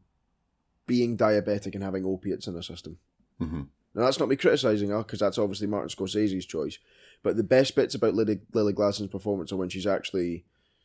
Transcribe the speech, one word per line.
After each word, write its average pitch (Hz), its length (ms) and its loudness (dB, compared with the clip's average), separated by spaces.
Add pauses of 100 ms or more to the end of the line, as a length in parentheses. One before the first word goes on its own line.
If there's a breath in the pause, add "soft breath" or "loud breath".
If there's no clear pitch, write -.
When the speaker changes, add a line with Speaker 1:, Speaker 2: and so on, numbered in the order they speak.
(840)
Speaker 1:
being 120 320 0
diabetic 104 560 0
and 98 100 -6
having 95 220 -4
opiates 95 420 -4
in 95 60 -8
her 85 80 -8
system. 85 380 -14 (420)
Speaker 2:
Mm-hmm. 80 200 -2 (340)
Speaker 1:
Now, 110 80 2
that's 135 160 4
not 135 100 2
me 135 60 6
criticising 113 540 4
her, 107 140 -2
'cause 104 160 -8
that's 101 200 2
obviously 101 260 0
Martin 101 240 -2
Scorsese's 95 560 -2
choice. 73 320 -6 (460 soft breath)
But 101 140 2
the 113 60 2
best 131 320 4
bits 131 200 2
about 110 180 2
Lily, 104 280 0 (120)
Lily 104 200 2
Gladstone's 101 360 0
performance 98 420 -6
are 98 40 -6
when 92 140 -4
she's 92 180 -6
actually, 87 580 -2 (400)